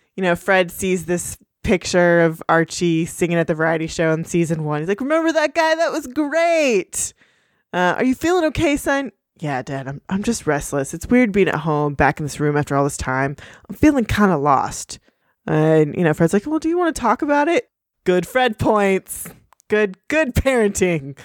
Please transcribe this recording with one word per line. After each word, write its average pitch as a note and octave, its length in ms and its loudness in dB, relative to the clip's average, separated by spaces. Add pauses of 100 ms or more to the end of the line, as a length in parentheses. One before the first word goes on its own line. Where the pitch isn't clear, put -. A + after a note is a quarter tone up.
(160)
You F#3 60 -6
know, F3 140 2
Fred F#3 340 0
sees F3+ 380 -4
this F3 280 -4 (280)
picture F3 580 2
of D#3+ 260 0
Archie E3 580 0
singing E3+ 320 -2
at D#3+ 100 0
the F3 60 0
variety D#3+ 340 -2
show D#3+ 260 0
in D#3+ 100 -4
season D#3+ 400 -2
one. D3 160 -4
He's D#3+ 80 -8
like, G3+ 140 -2
"Remember D#4+ 320 0
that D#4 200 0
guy? D#4+ 220 2
That D#4+ 160 0
was D4 160 -6
great." D4 1040 0 (600)
Uh, F3+ 240 0
"Are A#3+ 80 0
you B3+ 100 0
feeling E4+ 300 0
okay, D4 320 0
son?" C#4 340 -2 (260)
"Yeah, C#3+ 260 -4
Dad, C3+ 220 -8
I'm, C#3 220 -10
I'm G3 160 -4
just A#3 240 -4
restless. C#3+ 460 -2
It's E3 140 -12
weird B3 260 4
being F#3+ 160 2
at - 60 -4
home, D3 380 -2
back C#3+ 280 0
in D3+ 40 -6
this C3+ 140 -8
room D3 160 0
after C#3+ 220 -2
all C#3+ 80 2
this C#3+ 100 -4
time. C3+ 400 -4 (320)
I'm - 80 -12
feeling C#4+ 300 4
kinda G3 320 2
lost." - 640 0 (460)
And, D#3 520 4
you F3 80 2
know, D#3 80 2
Fred's E3 180 2
like, G3+ 140 0
"Well, D4+ 140 -2
do D#4+ 100 -4
you F4 80 0
wanna E4+ 160 0
talk A#3 280 0
about D4 280 0
it?" E4+ 200 0 (360)
Good F3+ 200 2
Fred B3+ 320 0
points. G3+ 680 0 (400)
Good, G#3 300 0 (100)
good D4 280 0
parenting. F#3 880 0